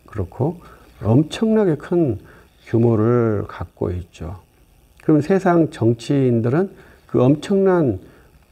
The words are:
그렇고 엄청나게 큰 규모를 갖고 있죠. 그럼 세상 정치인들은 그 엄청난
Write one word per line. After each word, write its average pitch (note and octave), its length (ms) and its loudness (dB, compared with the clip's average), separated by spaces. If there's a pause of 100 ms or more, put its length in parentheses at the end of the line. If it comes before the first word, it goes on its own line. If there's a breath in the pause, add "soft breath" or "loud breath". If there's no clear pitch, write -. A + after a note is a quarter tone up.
그렇고 C3 540 -6 (420 loud breath)
엄청나게 D#3+ 720 0
큰 C#3+ 440 -2 (460 soft breath)
규모를 A2+ 840 2
갖고 - 440 -8
있죠. F2+ 480 -12 (640)
그럼 D#3 200 2
세상 F3+ 500 0
정치인들은 B2 1000 0 (360 loud breath)
그 A#2+ 160 2
엄청난 D#3 760 0 (520 soft breath)